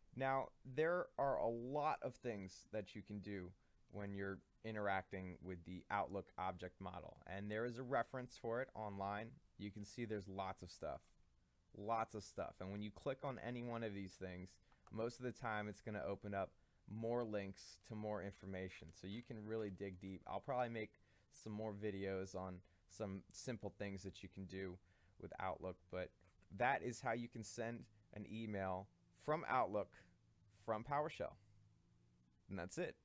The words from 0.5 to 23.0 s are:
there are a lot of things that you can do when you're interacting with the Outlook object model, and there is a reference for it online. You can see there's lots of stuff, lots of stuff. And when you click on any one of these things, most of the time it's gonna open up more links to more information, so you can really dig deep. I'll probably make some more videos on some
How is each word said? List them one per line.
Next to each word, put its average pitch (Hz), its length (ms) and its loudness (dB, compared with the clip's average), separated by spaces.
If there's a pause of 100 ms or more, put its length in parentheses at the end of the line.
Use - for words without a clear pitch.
there 160 420 4 (100)
are 139 200 8
a 110 100 6
lot 131 560 2
of 120 120 0
things 101 560 -4
that 107 220 -2
you 107 80 -4
can 104 180 -6
do 92 340 -4 (380)
when 101 220 -2
you're 98 260 0 (240)
interacting 98 800 2
with 90 220 -6
the 90 260 -8
Outlook 98 480 0
object 90 440 -2
model, 87 440 -8
and 101 240 -4
there 110 160 2
is 120 120 -2
a 131 60 -4
reference 127 540 2
for 117 240 2
it 131 140 -4
online. 104 560 0 (260)
You 101 140 -4
can 104 140 -8
see 120 200 -4
there's 101 220 0
lots 95 340 -2
of 87 80 -8
stuff, 76 320 -4 (720)
lots 113 400 2
of 104 100 -4
stuff. - 360 -4
And 95 120 -4
when 104 100 -2
you 104 100 -2
click - 320 -2
on 131 160 -2
any 120 240 -2
one 117 200 0
of 107 100 0
these 98 200 -4
things, 92 440 -6 (340)
most 113 280 0
of 120 40 -4
the 123 80 0
time 107 380 0
it's 98 120 -8
gonna 104 220 -2
open 101 300 0
up 98 180 2 (360)
more 113 360 2
links 101 640 -2
to 113 80 -4
more 107 260 0
information, 92 680 -4
so - 160 -10
you 107 160 -4
can 107 220 -6
really 110 240 2
dig 92 300 -4
deep. 95 280 -6
I'll 98 140 -2
probably 123 280 2
make 113 220 -2 (400)
some - 220 -6
more 107 200 0
videos 98 640 2
on 92 260 -2 (280)
some 98 420 -2